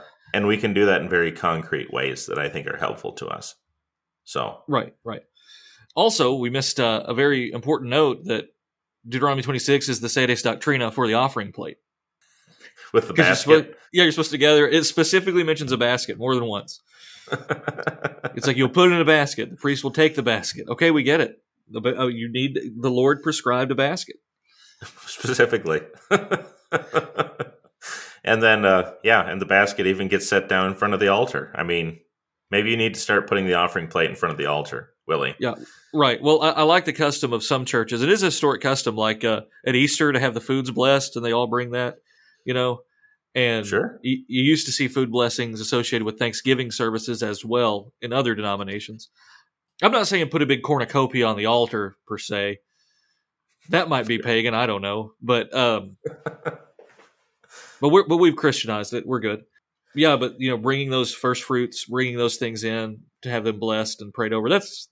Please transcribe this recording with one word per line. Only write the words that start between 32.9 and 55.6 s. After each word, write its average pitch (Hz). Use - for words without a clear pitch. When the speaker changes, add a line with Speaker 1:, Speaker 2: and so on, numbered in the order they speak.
Speaker 1:
to -
start 101
putting 98
the 90
offering 87
plate 82
in 90
front 85
of 73
the 71
altar, 73
Willie. 69
Speaker 2:
Yeah, 120
right. 139
Well, 151
I, 156
I 156
like 170
the 170
custom 143
of 110
some 131
churches. 120
It 135
is 196
a 190
historic 147
custom, 131
like, 110
uh, 110
at 127
Easter 143
to 131
have 127
the 117
foods 131
blessed, 131
and 120
they 117
all 120
bring 120
that, 123
you 127
know. 123
And 117
Speaker 1:
Sure. 120
Speaker 2:
y-, 131
you 127
used 156
to 131
see 139
food 131
blessings 117
associated 117
with 110
Thanksgiving 123
services 113
as 104
well 113
in 120
other 123
denominations. 101
I'm 202
not 226
saying 175
put 151
a 143
big 127
cornucopia 131
on 110
the 104
altar, 113
per 104
se. 101
That 170
might 127
be 117
Speaker 1:
Sure. -
Speaker 2:
pagan, 113
I 120
don't 101
know. 107
But, 117
um, 110